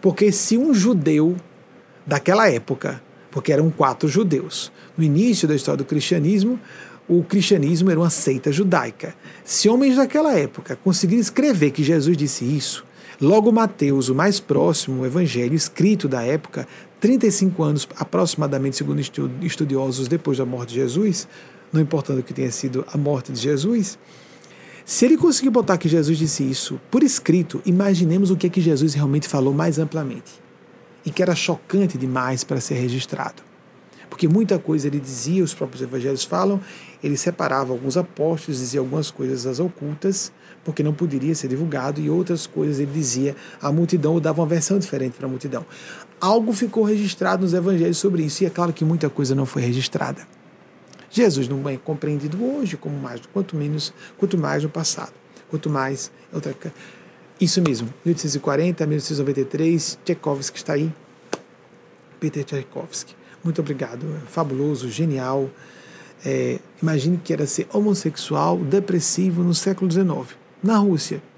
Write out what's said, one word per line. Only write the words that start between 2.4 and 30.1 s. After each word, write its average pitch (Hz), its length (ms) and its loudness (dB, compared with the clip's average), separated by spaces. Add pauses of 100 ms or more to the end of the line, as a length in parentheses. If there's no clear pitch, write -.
época, 127 520 -4 (280)
porque - 220 -2
eram 156 180 4
quatro 143 380 0
judeus, 156 640 0 (240)
no 160 80 2
início 175 420 4
da 151 80 4
história 143 240 0
do 139 60 -2
cristianismo, 185 720 2 (500)
o 175 140 4
cristianismo 175 680 2
era 160 80 4
uma 170 120 4
seita 135 420 0
judaica. 165 640 0 (280)
Se - 240 0
homens 254 300 6
daquela 277 400 4
época 139 400 -2
conseguirem 190 460 2
escrever 196 480 2
que 151 120 -2
Jesus 156 360 4
disse 139 260 -2
isso, 135 400 -2 (340)
logo 208 320 6
Mateus, 143 600 2
o 131 40 4
mais 196 260 2
próximo 139 680 0
evangelho 127 480 0
escrito 170 520 2
da 131 160 -2
época, 131 460 -4 (320)
trinta 233 260 4
e 202 60 4
cinco 185 300 2
anos 147 340 0
aproximadamente, 143 800 -2
segundo 143 240 -2
estu-, 135 300 -4 (100)
estudiosos, 135 680 -2
depois 151 300 0
da 131 80 0
morte 120 260 -6
de 120 100 -12
Jesus, 160 460 0 (460)
não 156 80 2
importando 143 420 0
que 131 120 -10
tenha 131 160 -2
sido 131 420 -4
a 147 60 -2
morte 139 340 -2
de 120 80 -6
Jesus, 160 580 0 (880)
se - 220 2
ele 311 100 6
conseguir 277 340 4
botar 196 280 4
que 175 100 0
Jesus 156 300 4
disse 151 240 0
isso 131 360 -4 (120)
por 262 120 4
escrito, 175 600 2
imaginemos 185 680 2
o 190 60 2
que - 120 0
é - 20 2
que 185 100 0
Jesus 156 320 4
realmente 143 360 0
falou 139 260 2
mais 156 240 0
amplamente, 151 640 -6 (640)